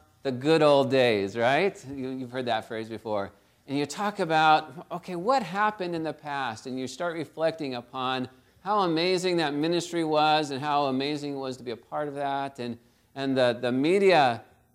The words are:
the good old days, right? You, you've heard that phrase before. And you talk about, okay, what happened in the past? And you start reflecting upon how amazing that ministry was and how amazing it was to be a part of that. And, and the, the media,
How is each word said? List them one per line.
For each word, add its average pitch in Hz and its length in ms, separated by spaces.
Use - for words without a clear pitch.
the 135 80
good 151 320
old 139 260
days, 113 480
right? 143 420
You, 131 160
you've 131 220
heard 127 160
that 110 200
phrase 110 220
before. 104 420
And 135 100
you 143 80
talk 202 320
about, 156 760
okay, 175 240
what 226 280
happened 185 500
in 165 80
the 151 120
past? 139 520
And 131 140
you 131 80
start 170 260
reflecting 160 640
upon 127 540
how 208 180
amazing 175 560
that 147 180
ministry 165 480
was 151 480
and 131 100
how 147 240
amazing 139 480
it 139 40
was 131 200
to 143 60
be 123 80
a 110 40
part 151 320
of 139 60
that. 139 460
And, 120 180
and 135 200
the, 123 240
the 123 120
media, 151 720